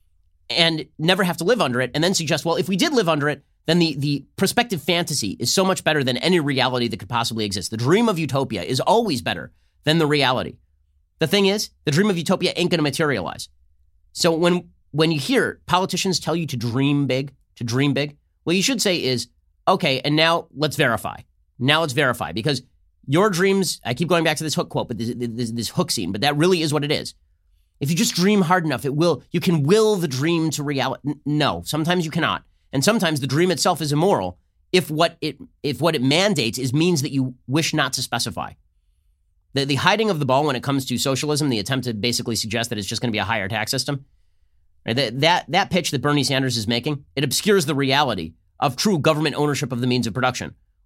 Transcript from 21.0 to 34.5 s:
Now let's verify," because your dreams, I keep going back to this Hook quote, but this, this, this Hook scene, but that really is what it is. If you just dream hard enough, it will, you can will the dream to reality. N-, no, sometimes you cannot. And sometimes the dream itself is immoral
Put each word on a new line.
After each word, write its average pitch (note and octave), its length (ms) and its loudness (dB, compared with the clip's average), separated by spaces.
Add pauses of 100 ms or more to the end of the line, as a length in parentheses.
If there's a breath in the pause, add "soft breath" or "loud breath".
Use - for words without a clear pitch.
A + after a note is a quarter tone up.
Now D3 200 2
let's D#3+ 120 -2
verify," A#2+ 400 0
because C3 300 -2 (460)
your F#3 220 4
dreams, F#3+ 540 0
I A#2+ 100 -2
keep E3 140 -2
going E3 160 2
back D#3 140 2
to D#3+ 60 -6
this D3+ 120 -4
Hook F3 120 -2
quote, G#2+ 200 -4
but A#2+ 100 -6
this, A#2 180 -4
this, A#2 360 -4
this A#2 160 -4
Hook - 240 -2
scene, F2+ 180 -2
but G2+ 120 -4
that D3 140 0
really F3 240 2
is D3+ 120 0
what D3 100 0
it D3 80 -4
is. - 240 -4 (640)
If C#3 100 -4
you E3+ 60 0
just A#3 220 0
dream G3 240 4
hard F3+ 240 2
enough, D#3 200 -2
it C#3+ 120 -2
will, D#3+ 340 2
you F3 80 -2
can E3 240 2
will G#3+ 320 4
the E3+ 140 -2
dream D#3+ 420 0
to C#3+ 140 -6
reality. C3+ 460 -4
N-, - 140 -8
no, C3+ 400 0
sometimes E3 400 -2
you D#3+ 60 -6
cannot. C3 320 -2 (300)
And C3+ 100 0
sometimes E3+ 380 2
the C#3 80 -4
dream E3+ 240 2
itself E3+ 280 0
is D3+ 120 -2
immoral C#3+ 480 2 (320)